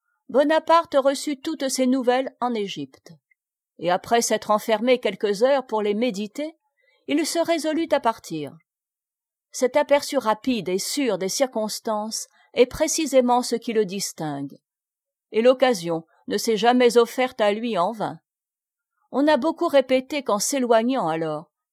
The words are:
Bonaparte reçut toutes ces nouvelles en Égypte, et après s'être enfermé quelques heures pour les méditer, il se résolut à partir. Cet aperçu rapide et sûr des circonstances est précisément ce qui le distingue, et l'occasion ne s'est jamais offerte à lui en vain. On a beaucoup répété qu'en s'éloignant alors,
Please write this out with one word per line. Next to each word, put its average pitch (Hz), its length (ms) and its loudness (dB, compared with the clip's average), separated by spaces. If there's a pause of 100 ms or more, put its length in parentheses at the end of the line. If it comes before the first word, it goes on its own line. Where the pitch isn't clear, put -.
(280)
Bonaparte 311 640 2
reçut 277 460 0
toutes 285 280 -4
ces 262 180 0
nouvelles 254 540 0
en 240 140 -4
Égypte, 180 580 -10 (640)
et 170 120 -2
après 233 320 0
s'être 220 280 -2
enfermé 226 500 2
quelques 208 420 -2
heures 262 240 2
pour 214 160 -2
les 208 120 0
méditer, 226 640 -4 (520)
il 294 180 0
se - 120 -4
résolut 320 540 -2
à 277 80 2
partir. 160 560 -6 (920)
Cet 254 260 0
aperçu 285 420 2
rapide 214 500 -2
et 185 100 0
sûr 214 400 -2
des 185 100 -4
circonstances 214 1000 -4 (260)
est 247 120 4
précisément 254 760 0
ce 247 140 -4
qui 233 160 -6
le 214 120 2
distingue, 156 720 -8 (760)
et 214 100 0
l'occasion 233 640 2 (240)
ne 196 100 -4
s'est 220 180 0
jamais 240 420 4
offerte 247 420 0
à 208 120 4
lui 220 260 -4
en 185 140 0
vain. 165 260 -6 (920)
On 277 160 2
a 302 80 6
beaucoup 320 320 0
répété 262 540 0
qu'en 208 160 0
s'éloignant 233 680 0
alors, 160 420 -4 (220)